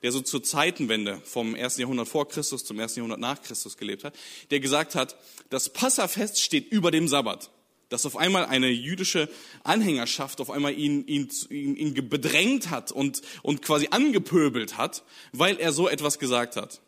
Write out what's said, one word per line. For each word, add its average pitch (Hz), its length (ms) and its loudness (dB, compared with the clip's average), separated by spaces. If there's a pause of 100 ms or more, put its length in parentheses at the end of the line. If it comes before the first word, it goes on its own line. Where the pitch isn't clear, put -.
der 120 80 0
so 131 100 -2
zur 127 220 -4
Zeitenwende 113 800 0
vom 113 300 -4
ersten 127 280 -4
Jahrhundert 123 260 -2
vor 143 200 0
Christus 143 360 -6
zum 107 160 -8
ersten 113 200 -6
Jahrhundert 113 200 -6
nach 131 200 -4
Christus - 360 -10
gelebt - 260 -8
hat, 143 140 -12 (340)
der 143 80 4
gesagt 143 380 0
hat, 131 200 -2 (320)
das 131 200 -2
Passafest 208 720 0
steht - 320 0
über 175 180 4
dem 160 160 4
Sabbat. 127 440 0 (380)
Dass 120 160 -2
auf 131 120 -4
einmal 180 280 4
eine 131 240 4
jüdische 156 600 0 (320)
Anhängerschaft 147 760 0
auf 127 100 -6
einmal 143 260 0
ihn, 147 300 2
ihn, 143 240 -2 (180)
ihn, 139 280 -2
ihn 139 320 -2
bedrängt 180 600 2
hat 139 240 -6
und, 139 300 -2 (200)
und 147 200 0
quasi 147 280 2
angepöbelt 175 880 4
hat, - 280 -4 (280)
weil 175 260 2
er 160 140 2
so 170 160 4
etwas 147 300 0
gesagt 123 380 0
hat. - 320 -8